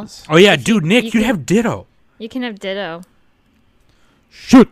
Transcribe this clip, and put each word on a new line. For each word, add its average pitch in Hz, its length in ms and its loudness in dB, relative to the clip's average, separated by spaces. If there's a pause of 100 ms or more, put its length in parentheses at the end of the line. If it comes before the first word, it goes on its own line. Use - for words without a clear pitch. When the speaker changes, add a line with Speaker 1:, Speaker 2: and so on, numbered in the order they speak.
Speaker 1:
weaknesses. - 280 -18
Speaker 2:
Oh 156 80 2
yeah, 190 180 4
Speaker 3:
If 131 120 -4
you, 208 140 0
Speaker 2:
dude, 151 40 -2
Nick, 220 200 0
Speaker 3:
you - 20 -8
Speaker 2:
you'd 226 60 -12
Speaker 3:
can, 226 100 0
Speaker 2:
have 220 240 -4
Ditto. 170 400 -2 (320)
Speaker 3:
you 220 100 -14
can 254 140 -10
have 226 160 -10
Ditto. 190 440 -10 (1300)
Speaker 1:
Shoot. - 440 4